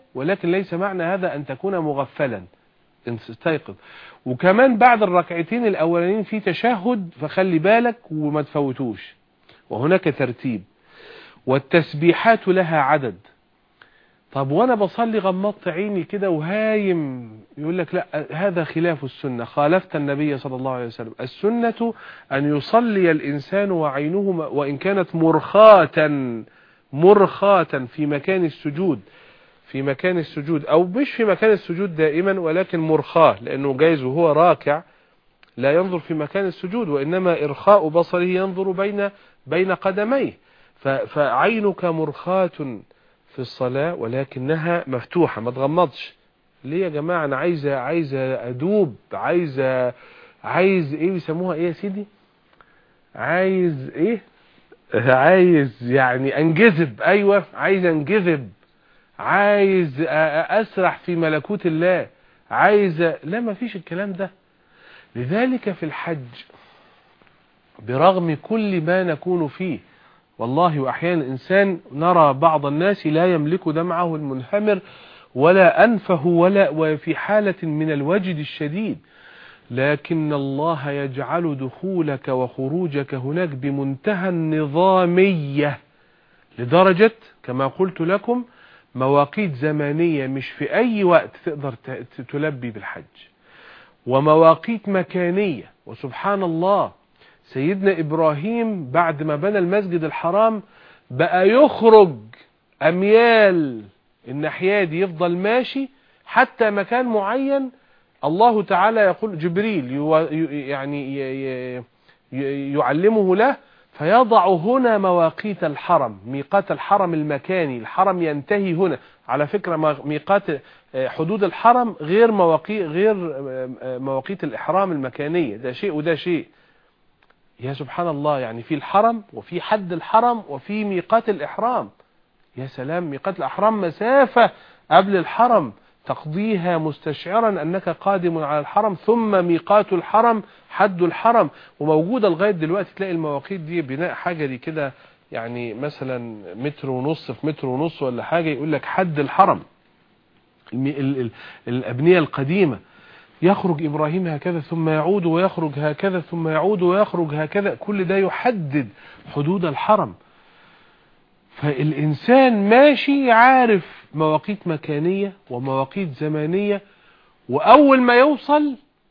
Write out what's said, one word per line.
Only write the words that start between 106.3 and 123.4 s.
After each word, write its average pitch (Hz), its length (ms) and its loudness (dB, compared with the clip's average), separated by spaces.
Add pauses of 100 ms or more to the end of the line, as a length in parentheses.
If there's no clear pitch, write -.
مكان 208 340 -2
معين. 254 640 -2 (520)
الله 208 400 2
تعالى 202 380 2
يقول 196 360 0
جبريل 175 540 -2
يو-، 151 260 0
ي-، 151 500 -2
يعني 139 480 -6
ي-، 131 640 -8
ي-، 123 60 -12 (500)
ي-، 139 400 -6
يعلمه 180 640 2
له، 240 200 4 (360)
فيضع 202 560 4
هنا 220 500 2
مواقيت 180 680 0
الحرم، 143 600 0
ميقات 139 460 -2
الحرم 180 420 0
المكاني، 151 640 -2
الحرم 180 460 0
ينتهي 170 500 -2
هنا. 165 240 0 (300)
على 143 200 0
فكرة 180 280 -4
ما-، 151 300 -2
ميقات، 151 380 0 (520)
آه، 131 120 -2
حدود 175 360 -2
الحرم 233 580 2
غير 208 300 4
مواقي-، 190 520 0
غير، 185 320 0
آه، 135 540 -8 (120)